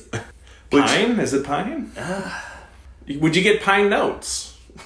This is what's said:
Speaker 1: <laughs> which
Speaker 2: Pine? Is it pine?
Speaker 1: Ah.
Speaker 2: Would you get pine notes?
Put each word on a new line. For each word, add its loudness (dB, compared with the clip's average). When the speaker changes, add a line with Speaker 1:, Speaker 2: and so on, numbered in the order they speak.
Speaker 1:
<laughs> -14
which 6
Speaker 2:
Pine? 2
Is 0
it 0
pine? -4
Speaker 1:
Ah. -10
Speaker 2:
Would 0
you 4
get 4
pine 4
notes? -4